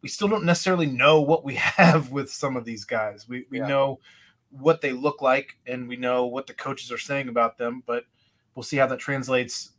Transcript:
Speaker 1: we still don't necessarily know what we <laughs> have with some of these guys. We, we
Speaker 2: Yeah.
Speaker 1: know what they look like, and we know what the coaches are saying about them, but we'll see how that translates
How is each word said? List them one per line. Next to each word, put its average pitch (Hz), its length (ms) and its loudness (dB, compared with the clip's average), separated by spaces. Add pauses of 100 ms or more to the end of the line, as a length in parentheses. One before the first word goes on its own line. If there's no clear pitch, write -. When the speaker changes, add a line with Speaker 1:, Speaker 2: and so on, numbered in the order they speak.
Speaker 1:
we 147 40 -12
still - 200 -2
don't 208 180 0
necessarily 175 400 2
know 143 340 6
what 156 240 2
we 135 120 -6
<laughs> - 0 -
have 160 560 4
with 135 200 -6
some 135 240 -4
of 120 80 -6
these 113 220 -10
guys. 110 420 -4
We, 123 220 -10
we 135 80 -8
Speaker 2:
Yeah. - 120 -4
Speaker 1:
know 139 300 0 (520)
what 151 280 2
they 139 120 -2
look 139 320 -4
like, 135 420 2
and 127 220 -8
we 123 80 -10
know 123 320 0
what 127 180 -8
the - 80 -18
coaches 135 380 -10
are 117 80 -8
saying 139 280 -6
about 117 300 -2
them, 123 300 -6
but 120 180 -4 (480)
we'll 127 80 -12
see 139 160 -4
how 135 80 6
that 127 140 -4
translates 127 800 -6